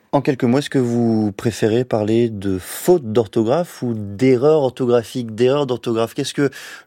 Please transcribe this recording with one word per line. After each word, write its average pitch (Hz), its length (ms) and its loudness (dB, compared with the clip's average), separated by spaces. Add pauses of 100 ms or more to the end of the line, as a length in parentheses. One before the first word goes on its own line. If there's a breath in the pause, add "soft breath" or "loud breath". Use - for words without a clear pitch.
(120)
En 143 100 2
quelques 135 220 0
mots, 127 160 4
est-ce 147 100 -4
que - 80 -2
vous 117 580 2
préférez 117 480 0
parler 113 460 0
de 98 300 -4
faute 143 520 0
d'orthographe 120 720 0
ou 120 140 -4
d'erreur 127 640 2
orthographique, 120 720 -2
d'erreur 127 320 2
d'orthographe ? 117 480 -2
Qu'est-ce - 220 -6
que 143 160 0 (360 loud breath)